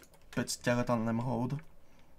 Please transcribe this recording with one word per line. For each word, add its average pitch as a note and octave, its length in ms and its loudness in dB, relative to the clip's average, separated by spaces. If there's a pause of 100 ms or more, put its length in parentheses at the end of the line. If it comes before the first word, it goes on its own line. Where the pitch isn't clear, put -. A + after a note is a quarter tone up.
(320)
petite - 300 -2
carotte A#2+ 280 4
en A#2 200 4
émeraude. A#2+ 480 0 (600)